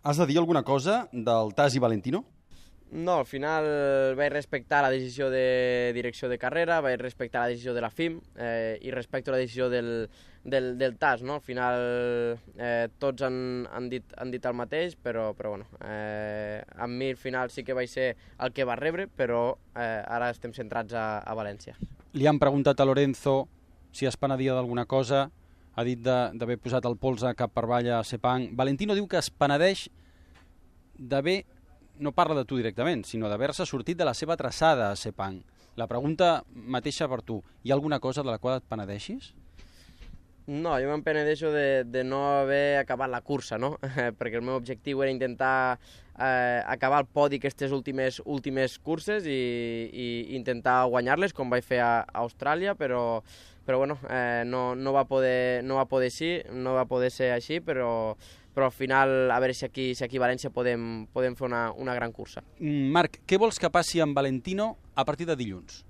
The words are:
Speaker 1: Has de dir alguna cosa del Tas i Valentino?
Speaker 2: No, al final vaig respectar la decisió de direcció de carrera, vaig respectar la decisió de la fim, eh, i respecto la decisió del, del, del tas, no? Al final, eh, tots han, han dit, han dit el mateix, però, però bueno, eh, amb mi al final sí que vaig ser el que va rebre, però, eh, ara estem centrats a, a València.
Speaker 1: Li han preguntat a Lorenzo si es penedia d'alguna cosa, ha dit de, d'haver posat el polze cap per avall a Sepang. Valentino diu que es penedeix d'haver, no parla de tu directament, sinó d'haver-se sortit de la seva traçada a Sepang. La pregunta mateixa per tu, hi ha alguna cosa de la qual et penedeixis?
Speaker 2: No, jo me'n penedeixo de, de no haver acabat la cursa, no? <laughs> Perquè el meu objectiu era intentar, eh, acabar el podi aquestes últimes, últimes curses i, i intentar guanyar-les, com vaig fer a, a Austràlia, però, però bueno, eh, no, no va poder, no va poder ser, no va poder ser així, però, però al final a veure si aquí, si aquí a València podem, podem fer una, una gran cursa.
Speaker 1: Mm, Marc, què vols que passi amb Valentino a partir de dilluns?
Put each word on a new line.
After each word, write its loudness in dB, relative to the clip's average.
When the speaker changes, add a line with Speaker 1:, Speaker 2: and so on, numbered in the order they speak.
Speaker 1:
Has 2
de 6
dir 6
alguna 4
cosa 2
del 2
Tas 6
i 4
Valentino? 0
Speaker 2:
No, 0
al 0
final -2
vaig 2
respectar -2
la 4
decisió -2
de 2
direcció -4
de -2
carrera, 0
vaig 0
respectar -4
la 0
decisió -4
de -2
la -4
fim, -4
eh, -2
i -8
respecto -4
la 2
decisió -2
del, -2
del, 0
del 0
tas, 2
no? -4
Al -6
final, -2
eh, 0
tots -2
han, -4
han -6
dit, -10
han -8
dit -8
el -2
mateix, -4
però, -4
però -6
bueno, -12
eh, -6
amb -6
mi -2
al -6
final -4
sí -10
que -4
vaig -2
ser 0
el -4
que 0
va -2
rebre, -4
però, 0
eh, -6
ara 0
estem -10
centrats -6
a, -2
a -6
València. -8
Speaker 1:
Li 6
han 4
preguntat 6
a 8
Lorenzo 2
si -2
es 0
penedia 0
d'alguna -2
cosa, 2
ha 0
dit -2
de, 2
d'haver -4
posat 0
el 0
polze 0
cap -2
per 0
avall 2
a 0
Sepang. 0
Valentino 0
diu -2
que 2
es -2
penedeix 2
d'haver, -2
no -2
parla 2
de 0
tu 0
directament, 0
sinó -4
d'haver-se -2
sortit -4
de 2
la 0
seva -2
traçada 4
a -4
Sepang. -6
La -6
pregunta 2
mateixa -4
per -4
tu, -6
hi 2
ha 4
alguna 0
cosa -2
de -2
la -2
qual -2
et -20
penedeixis? -8
Speaker 2:
No, -2
jo 0
me'n -2
penedeixo 0
de, 4
de 0
no 0
haver 4
acabat 0
la -4
cursa, -4
no? 0
<laughs> -2
Perquè -4
el -4
meu -2
objectiu -4
era 2
intentar, 0
eh, 2
acabar 2
el -4
podi 2
aquestes -2
últimes, -2
últimes -2
curses -4
i, 0
i -8
intentar 4
guanyar-les, 2
com -4
vaig 2
fer 2
a, 4
a -4
Austràlia, -2
però, -2
però 2
bueno, -2
eh, 0
no, -2
no 0
va 6
poder, 2
no 0
va 2
poder 2
ser, -2
no -2
va 2
poder 0
ser 0
així, -4
però, -2
però 2
al -20
final 4
a 4
veure 2
si -6
aquí, -4
si -4
aquí -2
a 4
València -2
podem, -2
podem 0
fer -4
una, 0
una -4
gran -4
cursa. -14
Speaker 1:
Mm, 0
Marc, 4
què 4
vols 2
que 0
passi 2
amb 2
Valentino -2
a 2
partir -4
de 0
dilluns? -10